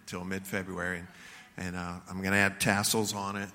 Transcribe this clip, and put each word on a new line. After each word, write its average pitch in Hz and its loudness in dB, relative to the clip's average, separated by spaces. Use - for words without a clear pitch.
till 90 -8
mid-February. 92 -4
And, 90 -10
and, 90 -6
uh, 87 -4
I'm 92 -6
gonna 95 4
add 98 6
tassels 104 4
on 98 -4
it 98 -6